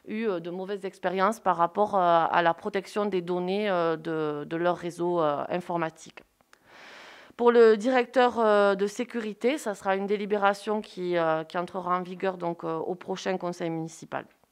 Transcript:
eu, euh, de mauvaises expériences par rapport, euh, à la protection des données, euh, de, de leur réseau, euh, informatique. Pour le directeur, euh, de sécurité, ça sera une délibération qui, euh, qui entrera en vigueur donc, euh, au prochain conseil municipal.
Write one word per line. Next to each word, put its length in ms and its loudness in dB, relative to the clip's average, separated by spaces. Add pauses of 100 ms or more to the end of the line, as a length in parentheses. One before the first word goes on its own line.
eu, 200 -4
euh, 120 -2
de 120 -10
mauvaises 340 -10
expériences 540 0
par 180 0
rapport, 380 2
euh, 40 4
à 440 4
la 100 4
protection 540 -4
des 160 -2
données, 440 -2
euh, 300 0
de, 500 -4
de 100 -6
leur 200 0
réseau, 420 -2
euh, 300 0
informatique. 720 -6 (1160)
Pour 140 6
le 240 8
directeur, 640 2
euh, 360 4
de 100 -2
sécurité, 720 -4
ça 160 -6
sera 220 -2
une 100 -4
délibération 760 0
qui, 380 -4
euh, 260 0
qui 140 -8
entrera 400 -4
en 60 -4
vigueur 340 -6
donc, 260 -6
euh, 140 -4
au 160 -6
prochain 460 -6
conseil 320 -6
municipal. 540 -8 (260)